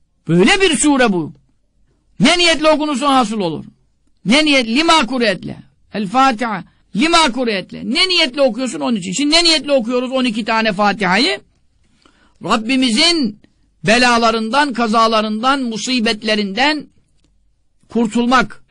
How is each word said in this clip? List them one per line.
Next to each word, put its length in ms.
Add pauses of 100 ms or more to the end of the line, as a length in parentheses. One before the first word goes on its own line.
(280)
Böyle 320
bir 160
sure 360
bu. 200 (880)
Ne 180
niyetle 320
okunursa 440
hasıl 260
olur. 240 (600)
Ne 200
niyet? 220
Lima 400
kuretle. 500 (380)
El 120
Fatiha. 580 (320)
Lima 360
kuretle. 520
Ne 240
niyetle 340
okuyorsun 380
onun 160
için? 160
Şimdi 220
ne 100
niyetle 280
okuyoruz 400
on 120
iki 200
tane 280
Fatiha'yı? 680 (1040)
Rabbimizin 960 (460)
belalarından, 840
kazalarından, 920
musibetlerinden 1200 (1040)
kurtulmak 840